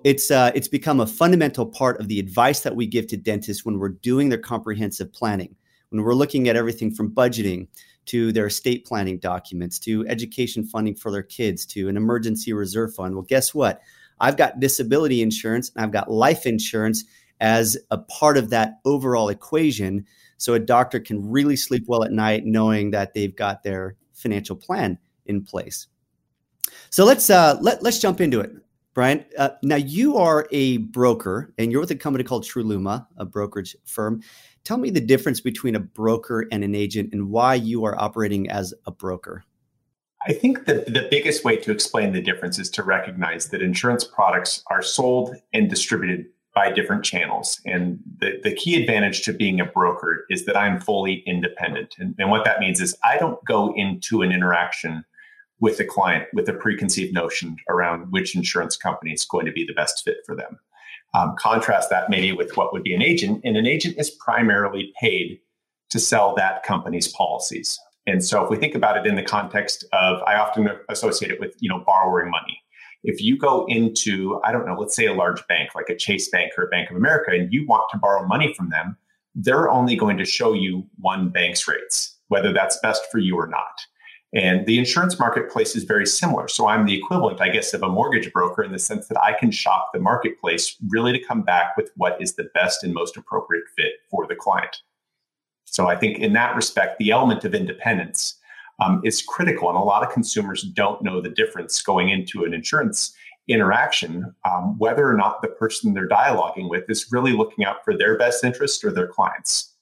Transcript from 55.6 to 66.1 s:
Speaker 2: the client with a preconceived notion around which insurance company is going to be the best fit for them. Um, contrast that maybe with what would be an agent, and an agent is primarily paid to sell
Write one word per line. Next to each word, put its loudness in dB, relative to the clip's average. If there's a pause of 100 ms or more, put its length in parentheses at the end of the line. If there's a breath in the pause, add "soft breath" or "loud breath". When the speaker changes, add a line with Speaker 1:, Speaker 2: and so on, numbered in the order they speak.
Speaker 2:
the -2
client 0
with 0
a -2
preconceived -2
notion -4 (140)
around -2
which -2
insurance -2
company -6
is -4
going -2
to -4
be -4
the -8
best -2
fit -2
for -10
them. -12 (540 loud breath)
Um, 0
contrast 2
that 0
maybe 2
with -4
what 0
would -6
be -4
an 2
agent, 2
and 2
an 4
agent 0
is -4
primarily 0
paid -2 (500)
to -2
sell 2